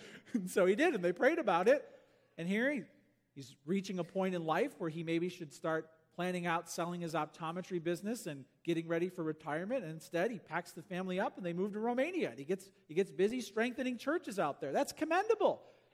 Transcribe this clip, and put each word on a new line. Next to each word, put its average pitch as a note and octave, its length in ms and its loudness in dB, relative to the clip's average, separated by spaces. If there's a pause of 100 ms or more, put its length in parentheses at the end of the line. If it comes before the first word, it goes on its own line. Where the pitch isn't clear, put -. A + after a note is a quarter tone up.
(160)
<laughs> - 160 -18
And F#3 180 -2
so G3 140 4
he G3 120 6
did, D#4 180 4
and F3+ 100 -2
they F3+ 80 4
prayed D4+ 260 4
about F#3+ 300 4
it. C#4 160 6 (540)
And E3+ 100 -6
here A#3 240 2
he, A#3 100 -4 (520)
he's C3+ 200 -16 (100)
reaching F#3+ 340 -2
a E3+ 60 -2
point F#3 300 -2
in E3+ 100 -2
life F3 340 2
where E3 120 -2
he E3 140 -6
maybe E3 240 0
should E3+ 240 -10
start D#3+ 360 -2 (260)
planning F3+ 320 -2
out E3+ 240 0
selling F3 320 -4
his D#3+ 120 -4
optometry E3 680 -4
business F#3 440 -4
and C#3+ 180 -8 (200)
getting E3 240 0
ready E3+ 200 0
for F3+ 140 -6
retirement. D#3+ 640 -2
And D#3 80 -8
instead, E3 380 0
he G3+ 80 -8
packs - 340 -6
the E3+ 100 -14
family F#3 380 -4
up, C#4 160 -2
and G#3+ 80 -10
they E3+ 80 0
move F#3+ 220 -2
to G#3 40 -6
Romania. A#3+ 520 0
And A#2+ 80 -12
he C#3 60 -10
gets, F#3 260 -4 (180)
he D3+ 60 -12
gets E3+ 160 2
busy G#3 320 2
strengthening A#3+ 560 -2
churches D4 400 -2
out D3+ 220 0
there. C#3 120 -4
That's C4+ 200 2
commendable. F4+ 680 2 (340)